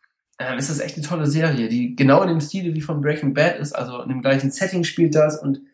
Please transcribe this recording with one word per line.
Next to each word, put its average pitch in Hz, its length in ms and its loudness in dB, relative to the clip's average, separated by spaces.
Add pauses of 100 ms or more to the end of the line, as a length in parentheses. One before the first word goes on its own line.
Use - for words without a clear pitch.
(400)
ähm, 127 180 -6
ist 143 140 -2
das 143 80 -4
echt - 180 -8
eine 147 80 -8
tolle 160 220 -2
Serie, 143 420 2
die 123 260 -2
genau 143 280 6
in 180 60 0
dem 160 120 2
Stile 170 320 -4
wie 156 80 -4
von 147 200 -4
Breaking 143 340 0
Bad 156 240 2
ist, 147 140 -8
also 123 280 -8
in 120 80 -10
dem 127 140 -4
gleichen 135 260 2
Setting 185 340 -2
spielt 165 300 2
das 151 260 4
und 139 220 -2 (120)